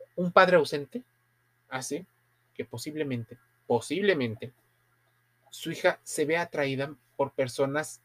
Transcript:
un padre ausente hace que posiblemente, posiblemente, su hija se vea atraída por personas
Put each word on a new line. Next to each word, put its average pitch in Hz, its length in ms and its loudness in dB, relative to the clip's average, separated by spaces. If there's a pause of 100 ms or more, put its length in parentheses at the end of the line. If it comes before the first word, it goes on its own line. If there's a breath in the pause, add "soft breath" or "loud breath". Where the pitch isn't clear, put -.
(180)
un 180 160 0
padre 180 240 8
ausente 147 460 -2 (640)
hace 139 360 -6 (480)
que - 120 -8
posiblemente, 135 720 -8 (300)
posiblemente, 139 840 0 (960)
su - 220 -10
hija 170 320 0
se - 220 -2
vea 165 160 0
atraída 139 520 -4 (220)
por 135 160 -2
personas 139 720 -2